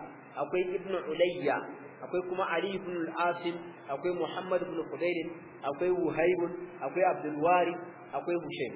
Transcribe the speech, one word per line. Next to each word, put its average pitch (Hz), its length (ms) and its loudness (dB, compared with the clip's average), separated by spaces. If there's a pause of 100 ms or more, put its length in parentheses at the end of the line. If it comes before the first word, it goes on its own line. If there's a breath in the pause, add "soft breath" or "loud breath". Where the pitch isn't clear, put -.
(320)
akwai 151 340 0
Ibn 190 260 -2 (120)
Ulayya, 156 520 2 (420)
akwai 175 260 -4
kuma 185 200 0
Ali 180 320 0
ibn 180 180 -6
al-Asim, 170 600 0 (280)
akwai 156 280 -2
Muhammad 175 500 0
ibn 165 180 -4
Fudayl, 160 480 0 (320)
akwai 147 300 0
Wuhayb, 170 500 4 (360)
akwai 143 280 2
Abdul 151 340 2
Warith, 175 420 6 (260)
akwai 156 300 -2
Hushaym. 165 400 -4